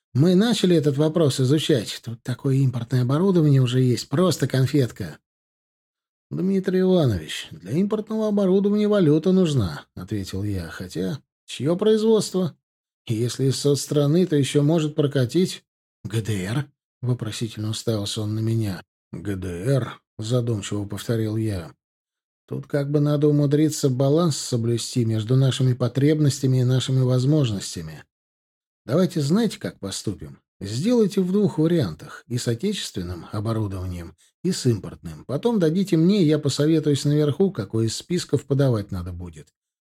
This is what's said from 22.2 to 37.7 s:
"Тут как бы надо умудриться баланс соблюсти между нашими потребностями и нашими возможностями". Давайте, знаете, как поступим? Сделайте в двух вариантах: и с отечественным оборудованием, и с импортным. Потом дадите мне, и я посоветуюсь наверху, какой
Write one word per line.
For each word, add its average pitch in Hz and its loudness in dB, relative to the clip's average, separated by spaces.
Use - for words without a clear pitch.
"Тут 131 -10
как 143 -2
бы 147 2
надо 147 2
умудриться 147 2
баланс 139 2
соблюсти 117 -2
между 110 0
нашими 131 2
потребностями 135 2
и - 2
нашими 131 0
возможностями". 123 0
Давайте, 165 2
знаете, 185 0
как 92 -8
поступим? 92 -8
Сделайте 190 0
в 180 -2
двух 196 0
вариантах: 156 -2
и 120 -4
с - -4
отечественным 113 -6
оборудованием, 95 -6
и 185 0
с - -6
импортным. - -4
Потом 202 0
дадите 170 2
мне, 180 4
и - 4
я 151 4
посоветуюсь 147 0
наверху, 147 2
какой 113 -4